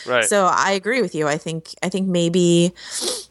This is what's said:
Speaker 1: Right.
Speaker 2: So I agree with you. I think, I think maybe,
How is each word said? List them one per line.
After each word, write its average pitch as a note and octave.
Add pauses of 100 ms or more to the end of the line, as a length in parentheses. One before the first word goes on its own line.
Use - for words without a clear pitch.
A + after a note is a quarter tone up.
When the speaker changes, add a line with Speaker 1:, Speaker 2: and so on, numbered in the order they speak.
Speaker 1:
Right. A#2+
Speaker 2:
So G3+
I E3+
agree G3+
with F3+
you. D3+
I D3
think, D#3+ (140)
I F#3
think F#3+
maybe, E3+ (580)